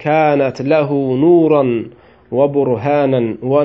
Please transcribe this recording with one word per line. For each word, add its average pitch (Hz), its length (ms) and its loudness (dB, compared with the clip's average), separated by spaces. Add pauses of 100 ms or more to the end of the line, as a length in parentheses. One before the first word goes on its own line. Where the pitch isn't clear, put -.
kanat 147 560 0
lehu 143 400 -2 (200)
nuran 151 520 2 (600)
və 131 220 0
burhanan 135 720 0 (140)
və 135 240 0